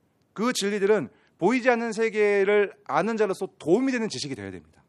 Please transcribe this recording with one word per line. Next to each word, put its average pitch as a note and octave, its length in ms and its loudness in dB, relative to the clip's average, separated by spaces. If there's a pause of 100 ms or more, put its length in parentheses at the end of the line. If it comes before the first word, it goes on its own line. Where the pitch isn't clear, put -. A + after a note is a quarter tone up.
(320)
그 A#3 200 -2
진리들은 G3+ 560 0 (300)
보이지 A#3+ 320 2
않는 A#3 220 0
세계를 G#3 800 2 (100)
아는 F3 320 -2
자로서 G3 320 -2 (100)
도움이 B3 340 2
되는 A3+ 160 -2
지식이 C3+ 260 -8
되어야 G2+ 160 -10
됩니다. E2 380 -18